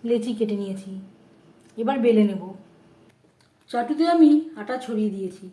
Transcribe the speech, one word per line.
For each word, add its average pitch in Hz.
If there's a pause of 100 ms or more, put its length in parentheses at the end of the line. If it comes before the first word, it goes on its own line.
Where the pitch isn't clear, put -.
লেচি 233
কেটে 214
নিয়েছি, 190 (880)
এবার 269
বেলে 214
নেব। 180 (1300)
চাটুতে 302 (120)
আমি 320 (320)
আটা 254 (100)
ছড়িয়ে 214
দিয়েছি 190